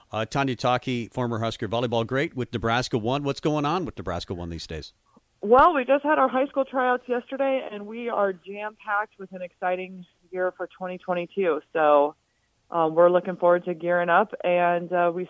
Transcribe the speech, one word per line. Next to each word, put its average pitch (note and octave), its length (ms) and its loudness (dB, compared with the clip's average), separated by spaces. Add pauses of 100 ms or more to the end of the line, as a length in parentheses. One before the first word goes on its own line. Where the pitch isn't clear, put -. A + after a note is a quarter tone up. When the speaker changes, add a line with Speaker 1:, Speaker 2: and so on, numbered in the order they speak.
(120)
Speaker 1:
Uh, A2 140 -4
Tanya C3+ 320 -2
Taki, B2 560 -2
former A#2+ 260 -2
Husker A2+ 300 -4
volleyball A#2 360 0
great C3+ 300 -4
with B2 160 -6
Nebraska A#2 460 0
one. B2 260 -2
What's C#3 160 -4
going D3+ 240 0
on E3 220 -2
with A2+ 120 -10
Nebraska F2 360 -6
one E2+ 160 -8
these E2 180 -10
days? D#2 240 -10 (480)
Speaker 2:
Well, C4+ 340 6
we C4 120 0
just C#4 180 2
had D4 160 2
our C4+ 80 4
high B3+ 200 0
school C4+ 180 -2
tryouts B3+ 420 -2
yesterday, C4 640 -2
and G#3 160 -12
we A#3 220 -8
are G3+ 240 0
jam-packed G#3 840 -8
with F#3+ 140 -16
an F#3 100 -12
exciting F#3 640 -6 (240)
year F#3 280 -2
for F3+ 100 -8
twenty F#3 300 -10
twenty-two. F3 640 -2 (100)
So, D3+ 440 4 (540)
um, D#3+ 260 0
we're F3 160 8
looking F3+ 260 0
forward F3 260 4
to F3+ 100 -2
gearing F3 360 0
up, F#3+ 240 4 (100)
and, F3 480 2
uh, F3 240 2
we F3+ 140 -6